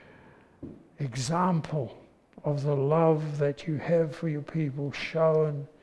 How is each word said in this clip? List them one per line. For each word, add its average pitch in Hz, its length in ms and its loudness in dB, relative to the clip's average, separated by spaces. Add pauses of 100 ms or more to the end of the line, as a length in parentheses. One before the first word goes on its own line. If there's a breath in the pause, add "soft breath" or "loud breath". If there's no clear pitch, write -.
(1000 loud breath)
example 147 960 0 (480)
of 143 180 0
the 147 120 0
love 151 640 2
that 143 280 -2
you 156 100 -2
have 160 380 0
for 165 140 -4
your 147 140 -2
people 143 500 -4
shown 156 760 2 (160 loud breath)